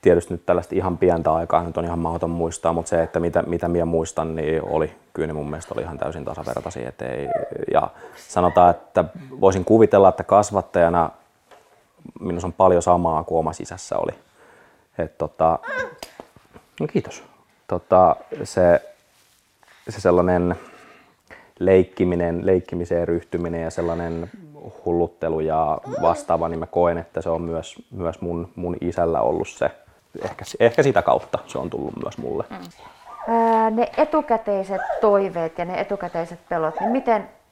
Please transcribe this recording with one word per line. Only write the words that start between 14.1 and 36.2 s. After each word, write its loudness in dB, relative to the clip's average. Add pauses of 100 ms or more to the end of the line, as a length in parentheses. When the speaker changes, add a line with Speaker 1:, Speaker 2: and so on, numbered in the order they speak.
Speaker 1:
Et -6
tota, 0 (1200)
no -4
kiitos. -4 (440)
Tota, 4 (280)
se, 4 (1080)
se -12
sellainen 2 (1000)
leikkiminen, 2
leikkimiseen 0
ryhtyminen -4
ja -6
sellainen -6 (540)
hulluttelu -2
ja 0 (240)
vastaava, 0
niin -6
mä -8
koen, 0
että -10
se -6
on -2
myös, -8
myös -8
mun, -8
mun -6
isällä 0
ollut 0
se. -4 (520)
Ehkä, -10 (160)
ehkä 4
sitä 2
kautta 0
se -8
on -6
tullut -8
myös -10
mulle. -6
Speaker 2:
Mm. -14 (720)
Ää, 2
ne -2
etukäteiset -2 (200)
toiveet 0
ja -4
ne -6
etukäteiset -8 (100)